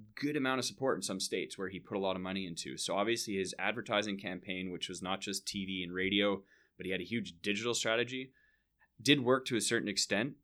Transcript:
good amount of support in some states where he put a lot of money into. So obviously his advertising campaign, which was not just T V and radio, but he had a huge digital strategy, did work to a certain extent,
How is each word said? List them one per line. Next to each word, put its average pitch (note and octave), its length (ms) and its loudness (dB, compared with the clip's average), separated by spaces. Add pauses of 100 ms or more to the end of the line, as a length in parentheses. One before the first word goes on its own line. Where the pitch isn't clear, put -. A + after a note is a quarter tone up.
(140)
good D3 220 -2
amount C3 240 2
of A#2+ 40 -2
support G#2+ 320 0
in F#2+ 60 -4
some F#2+ 160 -2
states F#2 400 -2
where F#2+ 100 -4
he F#2 120 -8
put G#2 160 -6
a G2 40 2
lot F#2+ 140 2
of F#2 80 -4
money F#2+ 240 -4
into. E2 300 -8
So - 180 -2
obviously A2 400 2
his F2+ 240 -2
advertising G#2 580 0
campaign, F#2 540 -6
which F2 180 -6
was F2+ 140 -8
not F#2+ 180 -2
just - 260 -4
T F#2+ 200 -4
V F#2 160 -4
and F2 100 -6
radio, G2 500 4 (340)
but F2+ 100 -8
he F#2 60 -2
had F#2 80 -2
a F2 40 -6
huge F#2+ 380 -4
digital G#2+ 320 0
strategy, A#2+ 560 0 (720)
did C#3 220 6
work B2+ 220 6
to B2 100 0
a G#2 40 4
certain A2 280 2
extent, G#2 560 0